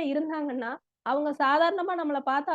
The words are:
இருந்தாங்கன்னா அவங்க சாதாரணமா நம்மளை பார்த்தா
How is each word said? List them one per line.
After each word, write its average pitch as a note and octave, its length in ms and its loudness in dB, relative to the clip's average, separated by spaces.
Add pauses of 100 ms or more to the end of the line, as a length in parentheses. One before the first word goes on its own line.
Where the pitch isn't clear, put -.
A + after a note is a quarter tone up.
இருந்தாங்கன்னா D4 640 -2 (340)
அவங்க D4 280 0
சாதாரணமா E4 640 2
நம்மளை D4 260 -2
பார்த்தா C#4+ 340 -2